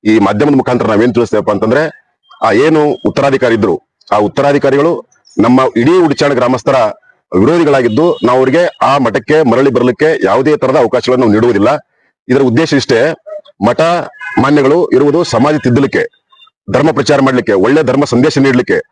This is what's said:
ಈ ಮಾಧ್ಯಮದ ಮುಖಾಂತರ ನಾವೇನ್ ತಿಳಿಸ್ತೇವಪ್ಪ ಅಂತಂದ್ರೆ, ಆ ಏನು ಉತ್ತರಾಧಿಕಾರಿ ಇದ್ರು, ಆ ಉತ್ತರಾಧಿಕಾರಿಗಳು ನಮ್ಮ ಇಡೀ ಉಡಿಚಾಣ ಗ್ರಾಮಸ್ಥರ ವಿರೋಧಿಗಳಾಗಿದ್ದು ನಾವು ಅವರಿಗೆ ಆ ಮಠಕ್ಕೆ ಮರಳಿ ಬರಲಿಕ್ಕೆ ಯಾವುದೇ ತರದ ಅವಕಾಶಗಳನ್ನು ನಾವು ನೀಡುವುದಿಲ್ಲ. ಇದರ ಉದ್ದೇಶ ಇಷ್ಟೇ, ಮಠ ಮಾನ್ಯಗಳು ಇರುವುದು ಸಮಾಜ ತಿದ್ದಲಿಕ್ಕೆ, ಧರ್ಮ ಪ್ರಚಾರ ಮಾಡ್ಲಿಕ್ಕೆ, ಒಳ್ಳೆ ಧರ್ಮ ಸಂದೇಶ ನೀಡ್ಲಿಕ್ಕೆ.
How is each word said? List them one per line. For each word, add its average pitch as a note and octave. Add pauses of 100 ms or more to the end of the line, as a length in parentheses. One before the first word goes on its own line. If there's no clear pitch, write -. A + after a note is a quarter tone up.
ಈ A2
ಮಾಧ್ಯಮದ G#2
ಮುಖಾಂತರ B2
ನಾವೇನ್ A2+
ತಿಳಿಸ್ತೇವಪ್ಪ G#2+
ಅಂತಂದ್ರೆ, A2 (600)
ಆ A2+
ಏನು D3+
ಉತ್ತರಾಧಿಕಾರಿ C3+
ಇದ್ರು, G2+ (300)
ಆ G#2
ಉತ್ತರಾಧಿಕಾರಿಗಳು C#3+ (320)
ನಮ್ಮ B2 (160)
ಇಡೀ D3+
ಉಡಿಚಾಣ D3
ಗ್ರಾಮಸ್ಥರ B2+ (640)
ವಿರೋಧಿಗಳಾಗಿದ್ದು C#3+
ನಾವು B2+
ಅವರಿಗೆ C3+ (160)
ಆ C3+
ಮಠಕ್ಕೆ B2+
ಮರಳಿ C3
ಬರಲಿಕ್ಕೆ B2
ಯಾವುದೇ C3
ತರದ C3
ಅವಕಾಶಗಳನ್ನು B2+
ನಾವು G#2
ನೀಡುವುದಿಲ್ಲ. A2 (600)
ಇದರ B2+
ಉದ್ದೇಶ C3+
ಇಷ್ಟೇ, C3+ (540)
ಮಠ A#2+ (640)
ಮಾನ್ಯಗಳು D3
ಇರುವುದು C#3+
ಸಮಾಜ C3+
ತಿದ್ದಲಿಕ್ಕೆ, C3 (680)
ಧರ್ಮ C#3+
ಪ್ರಚಾರ C#3
ಮಾಡ್ಲಿಕ್ಕೆ, B2+
ಒಳ್ಳೆ A#2
ಧರ್ಮ C#3
ಸಂದೇಶ C3
ನೀಡ್ಲಿಕ್ಕೆ. B2+ (120)